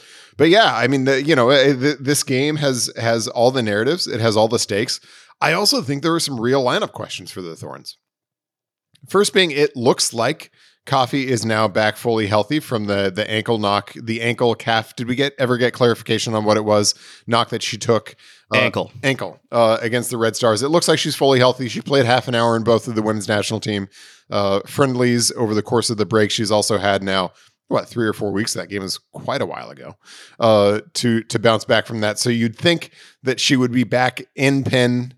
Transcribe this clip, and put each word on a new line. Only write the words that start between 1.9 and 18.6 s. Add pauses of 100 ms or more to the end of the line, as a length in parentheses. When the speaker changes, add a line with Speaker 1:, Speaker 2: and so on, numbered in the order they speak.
Speaker 1:
this
game
has,
has
all
the
narratives.
It
has
all
the
stakes. (420)
I
also
think
there
are
some
real
lineup
questions
for
the
Thorns. (1120)
First
being,
it
looks
like (360)
Coffey
is
now
back
fully
healthy
from
the,
the
ankle
knock, (100)
the
ankle
calf.
Did
we
get,
ever
get
clarification
on
what
it
was? (320)
Knock
that
she
took, (380)
uh,
Speaker 2:
Ankle. (100)